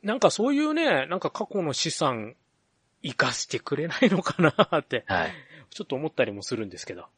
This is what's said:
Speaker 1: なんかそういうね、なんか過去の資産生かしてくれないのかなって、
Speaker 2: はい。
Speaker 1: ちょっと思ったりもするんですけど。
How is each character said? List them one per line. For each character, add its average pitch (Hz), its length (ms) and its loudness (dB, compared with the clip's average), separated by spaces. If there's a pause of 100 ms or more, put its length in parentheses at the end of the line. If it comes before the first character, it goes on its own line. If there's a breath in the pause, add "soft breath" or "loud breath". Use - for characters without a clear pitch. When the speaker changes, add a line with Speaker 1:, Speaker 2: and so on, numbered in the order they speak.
Speaker 1:
な 208 120 0
ん 269 60 -2
か 180 100 8
そ 226 180 0
う 285 60 2
い 285 60 2
う 302 140 0
ね、 214 320 2
な 170 100 -4
ん - 40 -4
か - 100 -2
過 - 200 -6
去 196 120 0
の 151 100 0
資 147 200 -2
産 120 420 -2 (680)
生 143 120 -8
か 127 180 0
し - 140 -6
て - 140 -6
く - 160 -4
れ 151 100 -4
な 170 160 -8
い 247 80 6
の - 120 2
か - 200 -2
な 165 380 4
っ - 40 -14
て、 120 220 -4
Speaker 2:
は 87 200 0
い。 - 60 -8 (380 loud breath)
Speaker 1:
ち - 120 -12
ょ - 20 -8
っ - 20 -14
と - 80 -6
思 147 140 -4
っ - 20 -4
た 127 140 2
り 107 80 -4
も 101 100 -10
す - 140 -6
る 110 100 -4
ん - 20 -10
で 87 100 -14
す - 60 -12
け 90 100 -10
ど。 90 120 -14 (120)